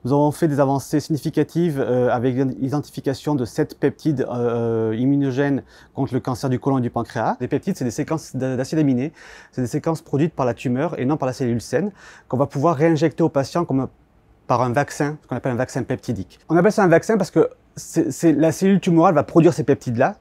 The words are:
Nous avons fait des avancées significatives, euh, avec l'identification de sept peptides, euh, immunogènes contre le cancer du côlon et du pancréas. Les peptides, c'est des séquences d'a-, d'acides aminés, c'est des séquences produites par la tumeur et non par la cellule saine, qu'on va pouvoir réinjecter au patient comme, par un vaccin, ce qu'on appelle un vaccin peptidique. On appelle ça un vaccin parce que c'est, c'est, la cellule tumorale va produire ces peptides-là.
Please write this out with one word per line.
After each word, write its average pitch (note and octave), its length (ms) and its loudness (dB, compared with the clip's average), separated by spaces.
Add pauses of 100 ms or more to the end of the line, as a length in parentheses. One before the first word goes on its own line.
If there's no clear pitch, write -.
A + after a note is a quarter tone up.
Nous B2 100 0
avons D3 180 4
fait D#3+ 160 -2
des C#3+ 120 0
avancées C#3 400 0
significatives, D#3 800 -2
euh, B2 300 0
avec B2 260 0
l'identification C3+ 1000 -4
de B2 100 -2
sept - 340 -4
peptides, C#3 520 -2
euh, A#2 680 -2
immunogènes C#3 640 0 (320)
contre C3+ 220 -4
le B2+ 40 0
cancer C3 300 -4
du B2 100 -2
côlon C3+ 200 0
et - 20 0
du A#2+ 80 -2
pancréas. A#2+ 500 -4
Les B2 80 -6
peptides, E3+ 300 -4
c'est C3 80 -6
des A#2 60 -4
séquences D3+ 440 -6
d'a-, C3 200 -4
d'acides C3 240 -2
aminés, C#3 340 0 (380)
c'est B2+ 100 -6
des A#2+ 60 -2
séquences D#3 340 -4
produites D#3 320 -2
par C3 140 -2
la A#2 80 -2
tumeur C#3 440 -4
et B2+ 60 -2
non D3 120 0
par C3+ 100 -4
la B2+ 60 -4
cellule A#2+ 280 -2
saine, F3+ 300 -4 (360)
qu'on B2 100 -4
va C3+ 100 2
pouvoir D#3 300 0
réinjecter D#3+ 440 2
au D#3+ 80 4
patient C#3+ 340 -2
comme, C3+ 240 -2 (600)
par B2 160 2
un B2 80 0
vaccin, C#3+ 500 -2
ce - 60 -20
qu'on B2+ 80 -6
appelle B2+ 160 -4
un A#2+ 40 -2
vaccin B2 280 -4
peptidique. - 560 -8 (100)
On D#3+ 80 2
appelle G3+ 140 4
ça G#3 120 2
un F3+ 40 4
vaccin E3 300 4
parce F#3 120 -2
que D#3 200 4 (260)
c'est, - 360 -2
c'est, D#3+ 220 2
la D#3 180 2
cellule G3 280 2
tumorale E3+ 340 4
va D3 100 4
produire D#3+ 300 6
ces C#3+ 100 -4
peptides-là. C3 580 0